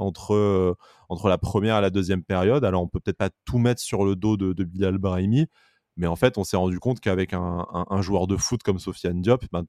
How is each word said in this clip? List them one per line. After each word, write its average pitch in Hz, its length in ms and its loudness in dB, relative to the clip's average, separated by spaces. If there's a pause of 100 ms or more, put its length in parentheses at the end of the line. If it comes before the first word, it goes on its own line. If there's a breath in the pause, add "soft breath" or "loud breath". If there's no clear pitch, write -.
entre, 101 340 -2
euh, 95 400 4 (340 soft breath)
entre 95 200 -2
la 90 100 4
première 110 400 0
et - 20 4
la 98 100 2
deuxième 92 340 0
période. 101 400 2
Alors, 92 180 0
on 87 60 -4
peut 92 100 -6
peut-être 92 200 -4
pas 98 120 0 (140)
tout 123 140 -2
mettre 120 220 2
sur 101 240 -2
le 98 120 2
dos 107 200 0
de, 95 160 0
de 92 120 -2
Bilal 95 340 -2
Brahimi, 98 480 2 (500 soft breath)
mais 87 120 -2
en 85 80 -2
fait, 123 220 2
on 98 40 -2
s'est 95 140 -2
rendu 90 240 0
compte - 180 -2
qu'avec 95 360 -2
un, 87 380 -4
un, 87 160 -4
un 98 140 0
joueur 92 240 0
de 95 100 0
foot - 280 -4
comme 95 160 -2
Sofiane 90 420 -4
Diop, 120 300 2
ben, 87 160 -4